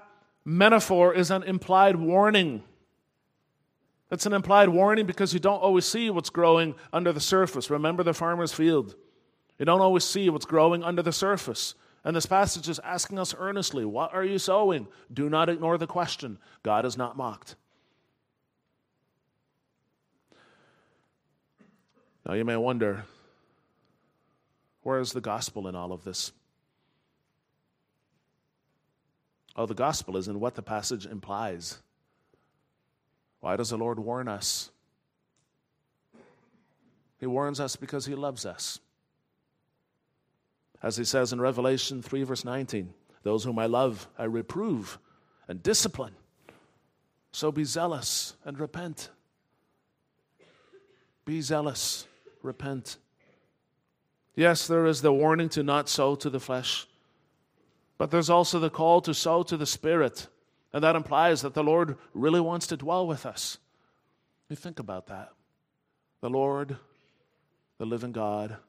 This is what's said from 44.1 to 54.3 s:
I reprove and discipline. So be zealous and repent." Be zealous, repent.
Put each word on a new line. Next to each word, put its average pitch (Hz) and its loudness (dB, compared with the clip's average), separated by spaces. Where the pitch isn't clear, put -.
I 113 -6
reprove 117 -6
and 90 -12
discipline. 135 -2
So 151 -2
be 151 -2
zealous 156 -4
and 143 -12
repent." 165 -10
Be 156 -6
zealous, 147 -4
repent. 131 -10